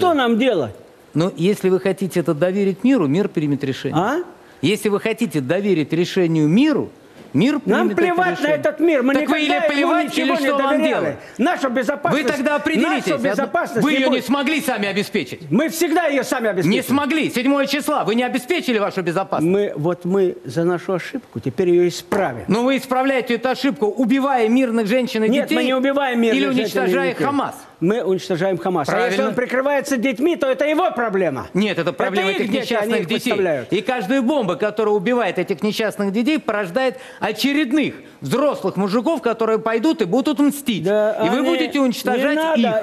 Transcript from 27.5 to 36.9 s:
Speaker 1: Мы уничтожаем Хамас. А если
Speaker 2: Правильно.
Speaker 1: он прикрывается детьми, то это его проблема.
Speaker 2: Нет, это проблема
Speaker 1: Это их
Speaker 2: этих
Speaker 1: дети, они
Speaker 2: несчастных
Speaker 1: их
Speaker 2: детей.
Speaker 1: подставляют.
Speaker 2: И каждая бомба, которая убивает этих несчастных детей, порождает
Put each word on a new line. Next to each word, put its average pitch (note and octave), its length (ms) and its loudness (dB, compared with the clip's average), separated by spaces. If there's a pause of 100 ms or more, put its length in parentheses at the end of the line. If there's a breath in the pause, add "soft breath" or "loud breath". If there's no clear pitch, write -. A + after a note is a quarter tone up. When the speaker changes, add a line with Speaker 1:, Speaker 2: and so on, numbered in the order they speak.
Speaker 1:
Мы G3+ 200 2
уничтожаем F#3 560 -2
Хамас. E3 300 -2
А D#3+ 60 0
если - 140 0 (100)
Speaker 2:
Правильно. G#3+ 100 0
Speaker 1:
он A3+ 80 -4
прикрывается C4+ 640 0
детьми, C4+ 400 0
то C#4 100 0
это C4 180 0
его D#4 260 2
проблема. F#3+ 600 -2
Speaker 2:
Нет, F#3+ 240 0
это E3+ 140 0
проблема C#4 400 -2
Speaker 1:
Это F#4+ 120 -2
их A#3 60 -4
Speaker 2:
этих - 20 -4 (100)
Speaker 1:
дети, A#3+ 120 -2
они G#3+ 200 0
Speaker 2:
несчастных A3 80 2
Speaker 1:
их E3+ 60 -4
Speaker 2:
детей. A#3 240 -2
Speaker 1:
подставляют. E3+ 420 0
Speaker 2:
И G3+ 80 2
каждая B3 400 0
бомба, A#3 340 0
которая G#3 400 0
убивает G#3+ 440 0
этих F3+ 220 -4
несчастных G#3 520 -2
детей, A#3+ 260 0
порождает G#3+ 580 -2 (220 loud breath)